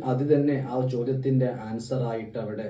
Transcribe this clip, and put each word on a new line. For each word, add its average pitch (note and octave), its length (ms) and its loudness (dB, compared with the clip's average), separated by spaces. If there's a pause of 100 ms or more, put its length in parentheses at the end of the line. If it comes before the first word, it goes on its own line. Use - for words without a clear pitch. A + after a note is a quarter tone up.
(120)
അത് C3 200 0
തന്നെ C#3+ 240 4 (160)
ആ - 20 -6 (200)
ചോദ്യത്തിൻ്റെ B2+ 560 2 (180)
ആൻസറായിട്ട് A2+ 760 -4
അവിടെ G#2+ 280 -6